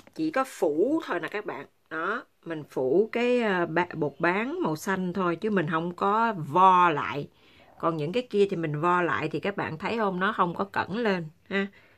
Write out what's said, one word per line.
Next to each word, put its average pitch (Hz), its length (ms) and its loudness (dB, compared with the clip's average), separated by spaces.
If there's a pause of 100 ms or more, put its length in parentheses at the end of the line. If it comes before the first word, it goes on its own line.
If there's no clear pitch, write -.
(160)
chỉ - 160 -2
có 269 160 -2
phủ 196 580 0
thôi 175 140 -4
nè 165 80 -6
các 214 180 -8
bạn. 139 200 -10 (240)
Đó, 185 360 -4 (200)
mình 160 240 -8
phủ 156 420 2
cái, 240 300 2
à, 185 240 2
ba-, 165 280 0
bột 151 260 -2
bán 220 420 0
màu 170 140 -2
xanh 185 380 -4
thôi 180 220 0
chứ 214 140 -4
mình 180 220 0
không 170 240 -2
có 220 380 2
vo 180 560 6
lại. 143 380 -2 (500)
Còn 165 200 0
những 151 140 -2
cái 240 180 -2
kia 202 200 4
thì 196 60 -2
mình 151 260 -2
vo 175 200 4
lại 151 300 0
thì 156 80 -4
các 202 180 -4
bạn 147 200 -4
thấy 202 200 -4
không, 190 220 0
nó 202 180 0
không 175 180 0
có 196 80 -2
cẩn - 340 -4
lên 196 280 0 (240)
ha. 196 180 -2 (300)